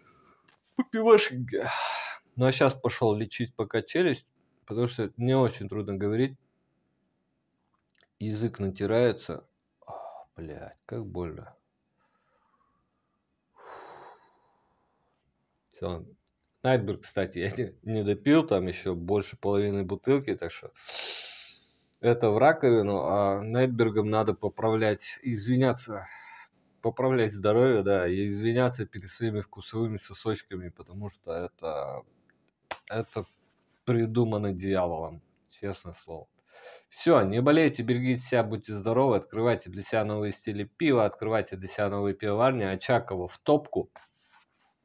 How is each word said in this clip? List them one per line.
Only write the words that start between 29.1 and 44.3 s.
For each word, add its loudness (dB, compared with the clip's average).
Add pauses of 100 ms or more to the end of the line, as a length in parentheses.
вкусовыми -6
сосочками, -8
потому -14
что -14
это, -8 (840)
это -6 (600)
придумано 0
дьяволом, -2 (280)
честное -10
слово. -16 (600)
Все, 4
не 0
болейте, 4
берегите 0
себя, 2
будьте -8
здоровы, 2
открывайте -2
для -10
себя 0
новые -4
стили -8
пива, 2
открывайте -2
для -10
себя -2
новые 0
пивоварни, 2
Очаково 0
в -14
топку. 0 (960)